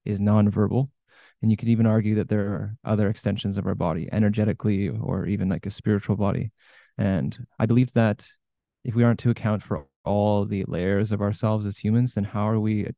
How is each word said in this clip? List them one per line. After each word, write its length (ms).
is 160
nonverbal. 680
And 100
you 60
could 100
even 180
argue 300
that 140
there 180
are 280
other 240
extensions 480
of 100
our 80
body, 380
energetically, 760
or 380
even, 240
like, 160
a 60
spiritual 440
body. 380
And 400
I 60
believe 280
that 320
if 100
we 80
aren't 180
to 80
account 320
for 260
all 400
the 220
layers 440
of 100
ourselves 440
as 120
humans, 360
then 100
how 240
are 140
we 260